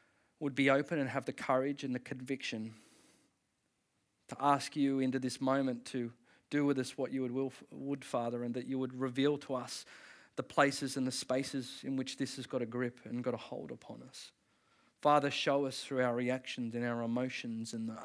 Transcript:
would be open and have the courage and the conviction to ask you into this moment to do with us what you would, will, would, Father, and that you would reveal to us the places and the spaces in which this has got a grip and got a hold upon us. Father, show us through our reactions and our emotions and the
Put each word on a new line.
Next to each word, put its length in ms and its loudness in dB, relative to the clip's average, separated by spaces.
would 160 -2
be 140 6
open 300 4
and 100 0
have 160 -2
the 80 -4
courage 500 0
and 100 -2
the 60 -2
conviction 760 -6
to 100 -10
ask 380 4
you 220 4
into 200 2
this 220 -2
moment 460 2
to 260 -4
do 160 4
with 140 4
us 180 -4
what 140 -2
you 120 -2
would, 80 -2
will, 200 0
would, 340 -6
Father, 380 -2
and 100 -2
that 140 -4
you 120 -2
would 200 -4
reveal 400 2
to 140 -6
us 320 -6
the 60 -4
places 520 2
and 100 2
the 60 0
spaces 720 -2
in 140 -2
which 200 -4
this 200 -4
has 80 -8
got 160 -2
a 40 0
grip 380 -2
and 200 -6
got 100 0
a 40 -4
hold 320 -10
upon 380 -12
us. 240 -16
Father, 280 6
show 360 2
us 160 -4
through 220 0
our 120 4
reactions 580 -2
and 120 0
our 160 0
emotions 720 -2
and 160 -4
the 160 -8